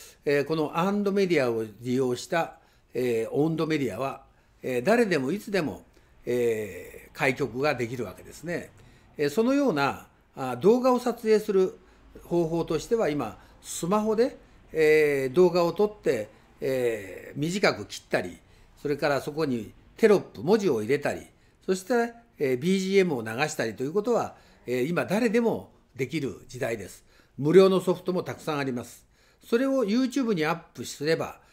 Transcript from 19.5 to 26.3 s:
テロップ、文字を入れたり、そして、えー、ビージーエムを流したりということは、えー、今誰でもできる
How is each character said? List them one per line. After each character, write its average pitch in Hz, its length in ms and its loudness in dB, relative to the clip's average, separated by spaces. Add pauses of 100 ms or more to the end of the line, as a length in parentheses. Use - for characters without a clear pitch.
テ 220 120 6
ロ 202 80 6
ッ 151 40 2
プ、 - 220 -14
文 190 160 4
字 196 100 0
を 113 140 2
入 107 60 -4
れ 143 100 2
た 131 160 -4
り、 82 80 -12 (420)
そ 190 120 0
し 185 60 -8
て、 233 300 0 (260)
え 131 160 0
ー、 123 40 0
ビ 185 200 2
ー - 20 -4
ジ 190 160 -4
ー 196 40 6
エ 185 40 6
ム 151 140 -2
を 110 40 -4
流 110 60 -8 (200)
し - 80 -10
た 127 80 -2
り 110 120 -6
と 127 80 -6
い - 20 -2
う 151 60 -6
こ 202 100 0
と 240 100 0
は、 147 220 -2 (320)
え 123 140 -2
ー、 127 60 0
今 160 180 -2
誰 214 240 0
で 220 120 2
も 113 300 -2 (240)
で 135 140 -4
き 160 120 -6
る 123 280 -6